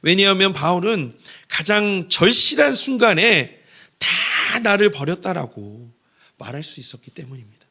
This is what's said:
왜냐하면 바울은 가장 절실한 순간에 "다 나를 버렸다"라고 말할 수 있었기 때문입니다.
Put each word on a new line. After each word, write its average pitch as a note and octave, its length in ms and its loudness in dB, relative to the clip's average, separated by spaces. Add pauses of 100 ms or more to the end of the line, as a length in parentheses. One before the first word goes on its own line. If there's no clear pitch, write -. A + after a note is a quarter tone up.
왜냐하면 F#3+ 520 2
바울은 F3 600 -2 (360)
가장 G3+ 580 -2
절실한 C4+ 640 4
순간에 G#3+ 880 0 (380)
"다 - 600 -2
나를 G#3 300 2
버렸다"라고 C#3 1000 -8 (460)
말할 C#3 260 -12
수 - 160 -12
있었기 - 320 -16
때문입니다. B2+ 600 -20